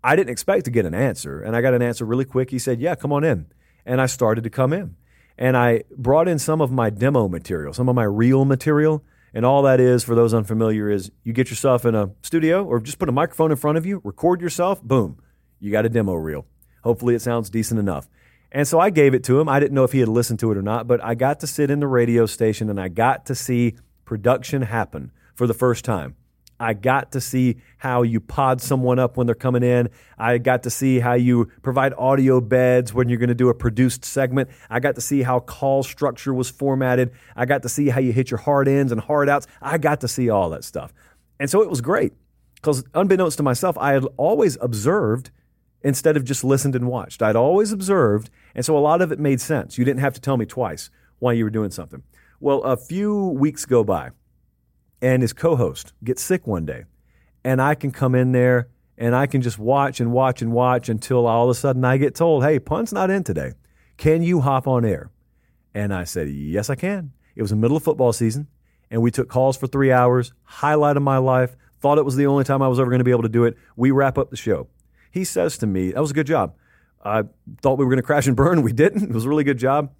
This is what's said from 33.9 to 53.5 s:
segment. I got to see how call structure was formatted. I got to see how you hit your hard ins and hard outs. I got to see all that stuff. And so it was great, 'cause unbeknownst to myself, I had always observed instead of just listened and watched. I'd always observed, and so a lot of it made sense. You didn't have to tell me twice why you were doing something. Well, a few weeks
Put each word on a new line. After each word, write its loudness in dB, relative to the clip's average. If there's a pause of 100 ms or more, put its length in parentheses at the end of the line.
segment. -2 (220)
I -2
got 0
to -10
see -2
how 0
call -2
structure -4
was -4
formatted. 0 (240)
I -2
got 0
to -6
see 0
how 0
you 0
hit -2
your -4
hard 2
ins 0
and -4
hard 0
outs. 0 (140)
I -4
got 0
to -6
see -2
all 2
that -12
stuff. -12 (480)
And -4
so 4
it 2
was -4
great, -2 (480)
'cause 0
unbeknownst 2
to -2
myself, 0
I 0
had 2 (100)
always 0
observed -2 (500)
instead 0
of 0
just -4
listened 2
and -2
watched. -6
I'd 2
always 2
observed, 2 (260)
and -6
so 0
a 4
lot 4
of 0
it -4
made 0
sense. -4
You 0
didn't 0
have 0
to -18
tell -2
me -2
twice -8 (300)
why 2
you 2
were 0
doing -2
something. -14 (360)
Well, 0
a 0
few -4
weeks -2